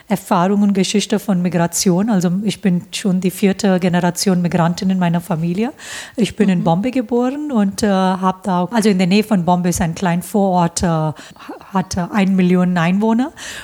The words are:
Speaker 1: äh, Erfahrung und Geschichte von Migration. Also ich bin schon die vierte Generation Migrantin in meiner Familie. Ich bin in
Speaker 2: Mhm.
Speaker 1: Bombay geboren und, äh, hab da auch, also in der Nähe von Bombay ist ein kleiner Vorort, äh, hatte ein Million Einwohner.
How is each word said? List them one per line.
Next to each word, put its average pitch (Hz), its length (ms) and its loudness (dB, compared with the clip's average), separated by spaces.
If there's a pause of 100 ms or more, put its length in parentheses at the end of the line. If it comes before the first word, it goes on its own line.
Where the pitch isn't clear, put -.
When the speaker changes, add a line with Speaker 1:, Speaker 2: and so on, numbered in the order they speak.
Speaker 1:
äh, - 40 -2
Erfahrung 196 500 2
und 202 100 2
Geschichte 196 460 0
von 190 220 -2
Migration. 180 720 0
Also 180 220 2 (100)
ich 208 200 -4
bin 180 280 0
schon 185 300 -2
die 185 100 0
vierte 190 480 0
Generation 175 640 0
Migrantin 175 480 0
in 185 80 0
meiner 170 220 0
Familie. 175 520 -4 (440)
Ich 214 200 -2
bin 220 120 2
in 175 120 2
Speaker 2:
Mhm. 214 40 -4
Speaker 1:
Bombay 202 260 2
geboren 254 640 -2
und, 202 300 0
äh, 214 60 2
hab 190 560 0
da 180 180 0
auch, 175 100 -4
also 220 160 2
in 196 80 2
der 185 100 2
Nähe 208 180 2
von 190 200 0
Bombay 180 240 2
ist 175 140 -2
ein 165 120 -2
kleiner 175 280 -2
Vorort, 180 600 0
äh, 190 40 0
hatte 170 1300 -4
ein 196 240 2
Million 180 420 2
Einwohner. 220 540 0 (320)